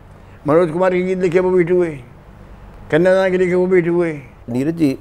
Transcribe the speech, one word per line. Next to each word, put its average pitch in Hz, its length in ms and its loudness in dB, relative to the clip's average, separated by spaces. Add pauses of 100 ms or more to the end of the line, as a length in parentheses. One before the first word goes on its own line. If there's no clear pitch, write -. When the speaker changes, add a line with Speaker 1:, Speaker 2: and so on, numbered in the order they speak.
(480)
Speaker 1:
मनोज 160 220 4
कुमार 180 220 0
के 180 100 0
गीत 185 160 -4
लिखे, 180 220 0
वो 185 100 0
भी 185 80 2
हिट 175 140 2
हुए, 170 280 -2 (920)
कन्यादान 185 400 2
के 185 60 0
लिखे, 180 160 0
वो 180 140 0
भी 185 80 2
हिट 170 140 0
हुए। 170 320 -2 (280)
Speaker 2:
नीरज 139 260 -4
जी, 143 260 -2